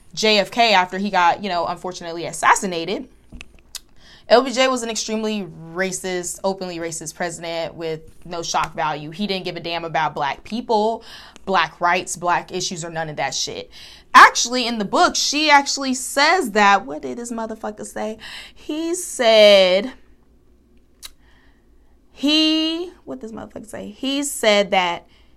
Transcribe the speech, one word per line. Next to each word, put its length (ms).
J 240
F 120
K 220
after 240
he 140
got, 320
you 80
know, 160
unfortunately 580
assassinated. 880
L 160
B 100
J 160
was 140
an 60
extremely 580
racist, 680
openly 340
racist 360
president 600
with 500
no 180
shock 300
value. 380
He 160
didn't 180
give 120
a 40
damn 240
about 300
black 300
people, 600
black 340
rights, 380
black 360
issues, 340
or 40
none 200
of 60
that 180
shit. 360
Actually, 540
in 120
the 60
book, 300
she 360
actually 440
says 560
that. 340
What 180
did 160
this 120
motherfucker 560
say? 320
He 440
said, 960
he, 800
what 160
does 100
motherfucker 380
say? 220
He 340
said 480
that 340